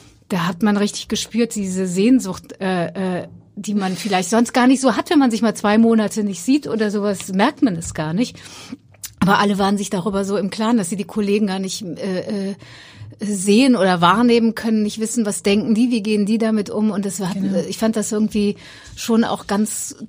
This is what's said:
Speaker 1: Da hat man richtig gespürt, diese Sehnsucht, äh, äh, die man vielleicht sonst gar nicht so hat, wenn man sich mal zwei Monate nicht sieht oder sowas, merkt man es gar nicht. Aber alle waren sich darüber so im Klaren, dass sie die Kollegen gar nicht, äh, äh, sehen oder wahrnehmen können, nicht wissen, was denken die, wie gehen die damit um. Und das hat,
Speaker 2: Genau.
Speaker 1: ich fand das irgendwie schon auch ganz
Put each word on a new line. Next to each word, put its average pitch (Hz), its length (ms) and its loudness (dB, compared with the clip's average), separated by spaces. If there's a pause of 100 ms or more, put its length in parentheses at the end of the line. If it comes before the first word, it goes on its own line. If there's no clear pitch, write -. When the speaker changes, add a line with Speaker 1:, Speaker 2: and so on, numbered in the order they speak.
(300)
Speaker 1:
Da 170 180 0
hat 185 160 -4
man 208 140 2
richtig - 320 -4
gespürt, 226 460 -2
diese 190 300 -4
Sehnsucht, 190 760 0
äh, 185 640 -2
äh, - 40 -14 (300)
die 202 160 -6
man 185 240 -2
vielleicht 185 320 -2
sonst 233 240 0
gar 247 140 4
nicht 262 120 6
so 247 160 2
hat, - 140 -4
wenn 320 100 4
man 262 120 4
sich 214 100 -2
mal 220 120 2
zwei 208 240 2
Monate 220 460 4
nicht 196 180 -4
sieht 277 260 0
oder 214 240 -2
sowas, 202 420 -4
merkt 226 280 2
man 214 140 2
es - 180 -8
gar 156 200 -4
nicht. 226 240 -2 (840)
Aber 202 180 4
alle 202 180 2
waren 196 200 2
sich 202 120 -6
darüber 196 340 -2
so 196 140 -2
im 190 120 -2
Klaren, 226 280 0
dass 185 120 -2
sie 214 60 -6
die 196 80 -4
Kollegen 208 440 0
gar 190 120 -4
nicht, 190 220 -8
äh, 190 720 -6
äh, 202 40 -10 (640)
sehen 208 560 2
oder 180 240 2
wahrnehmen 226 560 4
können, 220 260 -2
nicht 208 200 -4
wissen, 220 240 -2
was 202 180 -4
denken 208 320 2
die, 240 160 4
wie 226 100 0
gehen 208 240 0
die 220 120 2
damit 220 320 0
um. 214 200 0
Und 196 160 -2
das 196 140 -6
hat, 185 140 -2
Speaker 2:
Genau. 196 340 -2
Speaker 1:
ich 196 100 -8
fand 220 200 0
das 208 160 -2
irgendwie 208 420 0 (400)
schon 226 300 2
auch - 200 -4
ganz - 520 -4 (120)